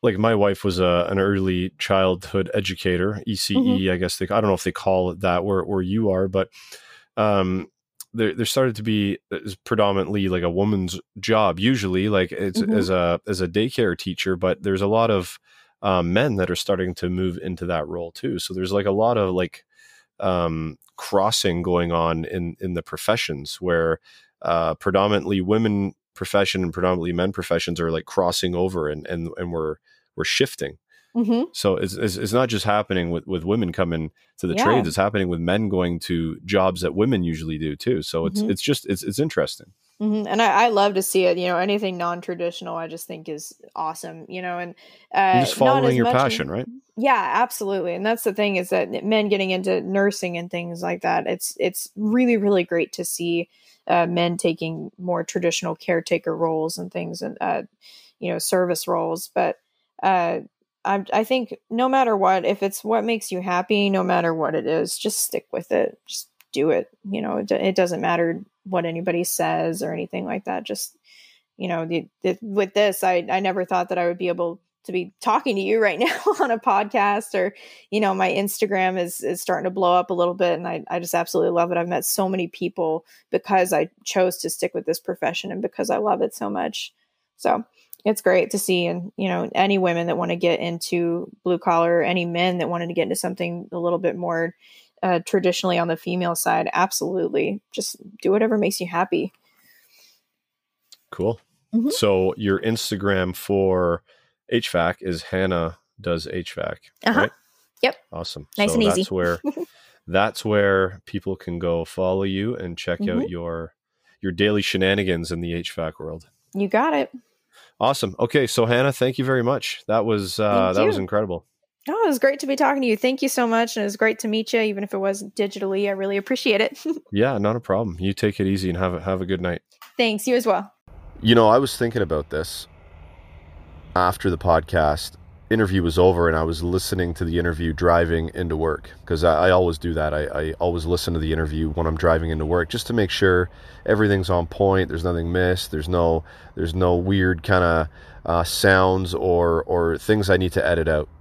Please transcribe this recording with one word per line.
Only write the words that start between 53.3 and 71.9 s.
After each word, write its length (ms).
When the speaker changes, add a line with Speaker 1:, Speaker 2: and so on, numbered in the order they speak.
Speaker 2:
uh, 180
men 320
taking 600
more 240
traditional 520
caretaker 600
roles 400
and 160
things 300
and, 180
uh, 220
you 120
know, 60
service 500
roles. 460
But, 240
uh, 380
I, 260
I 140
think 320
no 200
matter 260
what, 300
if 180
it's 220
what 180
makes 300
you 80
happy, 480
no 120
matter 320
what 220
it 100
is, 320
just 220
stick 320
with 220
it. 340
Just 220
do 160
it. 180
You 180
know, 160
it, 140
it 240
doesn't 240
matter 400
what 220
anybody 400
says 580
or 80
anything 320
like 220
that. 180
Just, 320
you 100
know, 180
the, 220